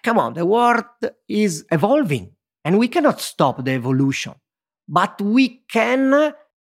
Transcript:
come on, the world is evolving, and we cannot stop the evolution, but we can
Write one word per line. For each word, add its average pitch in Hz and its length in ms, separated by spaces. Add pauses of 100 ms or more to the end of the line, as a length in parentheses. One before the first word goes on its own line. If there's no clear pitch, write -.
come 226 160
on, 117 140
the 170 120
world 240 380 (440)
is 208 440
evolving, 165 600 (320)
and 175 140
we 240 100
cannot 285 320
stop 135 460
the 131 60
evolution, 131 640 (520)
but 175 340
we 233 480
can 269 640 (300)